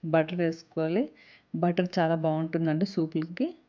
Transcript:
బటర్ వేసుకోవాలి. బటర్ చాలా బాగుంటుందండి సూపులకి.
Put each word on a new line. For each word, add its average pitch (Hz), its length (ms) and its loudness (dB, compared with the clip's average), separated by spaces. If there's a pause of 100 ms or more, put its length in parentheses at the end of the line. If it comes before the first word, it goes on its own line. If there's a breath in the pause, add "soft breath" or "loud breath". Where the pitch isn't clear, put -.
(120)
బటర్ 160 300 2
వేసుకోవాలి. 165 600 -2 (600 loud breath)
బటర్ 180 340 2
చాలా 165 280 2
బాగుంటుందండి 160 720 0
సూపులకి. 165 540 -2 (200)